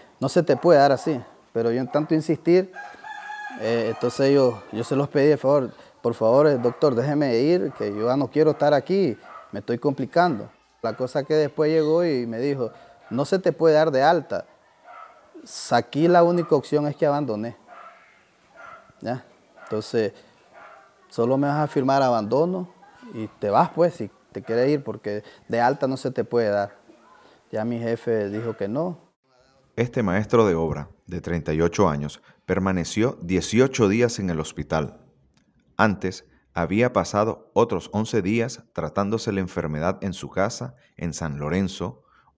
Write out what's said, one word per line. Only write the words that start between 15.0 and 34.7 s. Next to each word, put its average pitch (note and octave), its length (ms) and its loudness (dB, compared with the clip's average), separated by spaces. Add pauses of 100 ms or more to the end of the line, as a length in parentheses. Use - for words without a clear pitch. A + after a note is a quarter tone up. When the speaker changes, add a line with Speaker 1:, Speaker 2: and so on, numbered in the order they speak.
Speaker 1:
Aquí C#3 360 0
la F3 140 6
única E3+ 320 2
opción D3 320 0
es D3 100 -4
que D#3 120 0
abandoné. A#2+ 500 -2 (1400)
¿Ya? B2 240 -8 (380)
Entonces, G#2+ 500 -2 (960)
solo B2 320 0
me C#3+ 80 0
vas D3 100 0
a D3+ 100 0
firmar C3+ 360 2
abandono C3 680 0 (460)
y A2 100 -8 (140)
te G#2 100 -2
vas, C#3 220 2
pues, E3 240 0
si G#2+ 160 -10 (200)
te G2+ 120 -12
quieres A#2+ 260 0
ir, C#3+ 140 0
porque G#2+ 400 -8 (240)
de A#2 120 -2
alta C3 280 2
no C3 100 -4
se C3 140 -6
te A#2+ 120 -4
puede A#2 260 0
dar. G2+ 280 -4 (760)
Ya A2 140 -4
mi A#2+ 140 -4
jefe A2+ 500 -2
dijo A2 260 -6
que G2 120 -6
no. D#3+ 320 -6 (760)
Speaker 2:
Este B2 280 -2
maestro G#2+ 420 2
de F#2 80 4
obra, D2+ 360 -2 (180)
de F2 120 -10
treinta E2 320 -4
y D#2 100 2
ocho E2+ 280 2
años, D2 320 -6 (240)
permaneció F#2+ 800 -2
dieciocho G#2 640 2
días A#2 320 2
en F#2+ 100 -4
el D#2+ 100 -2
hospital. D#2 600 -4 (760)